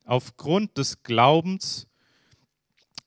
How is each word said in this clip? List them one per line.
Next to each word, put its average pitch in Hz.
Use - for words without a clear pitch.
Aufgrund 147
des -
Glaubens 156